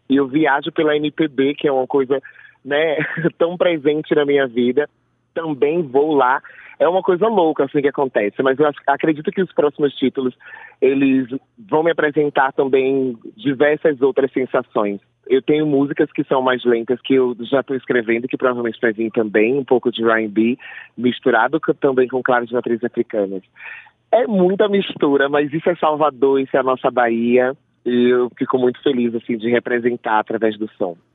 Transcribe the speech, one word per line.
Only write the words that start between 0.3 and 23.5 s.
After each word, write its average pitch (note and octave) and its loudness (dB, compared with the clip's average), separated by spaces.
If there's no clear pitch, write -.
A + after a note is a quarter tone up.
pela D3+ 0
M D3+ -2
P D#3+ -2
B, C#3 -2
que D#3 -2
é C#3+ 0
uma C3 -2
coisa, C3+ 0
né, C#3+ -2
<laughs> E3 -2
tão E3+ -2
presente D#3 0
na D3 2
minha C#3 2
vida. B2 0
Também D#3 -2
vou D3 0
lá. C3+ 2
É C#3+ 2
uma F3+ 0
coisa F#3 0
louca, E3 2
assim, C#3 -2
que C#3 2
acontece. B2+ -2
Mas C3 2
eu D3+ 2
ac-, - -6
acredito D#3 -2
que G3 -2
os E3+ -4
próximos D3 0
títulos, B2+ -2
eles C3+ 2
vão A#2+ -2
me E3 2
apresentar D3 0
também C3+ 0
diversas C#3+ 0
outras C3+ 0
sensações. A#2+ -2
Eu C3 2
tenho D3+ 0
músicas D3 0
que D3 -4
são C3+ 0
mais B2+ 0
lentas, A#2 0
que C3+ 0
eu B2 2
já C3+ 0
tô C#3 -8
escrevendo, A#2+ -2
que C#3 -8
provavelmente A#2+ -2
vai A#2 0
vir A2 -4
também, A2 2
um C#3 -2
pouco B2 0
de A2+ -4
R A2+ 2
and A2 -6
B, A2 0
misturado B2 0
co-, - -2
também B2+ 2
com B2+ -4
claves A#2+ 0
de A#2 -10
matrizes A#2 -2
africanas. G2+ -4